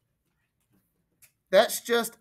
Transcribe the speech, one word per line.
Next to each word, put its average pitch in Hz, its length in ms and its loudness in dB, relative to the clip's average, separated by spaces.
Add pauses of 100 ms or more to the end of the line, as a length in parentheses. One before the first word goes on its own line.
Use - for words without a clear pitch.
(1500)
That's 214 300 2
just 233 400 -4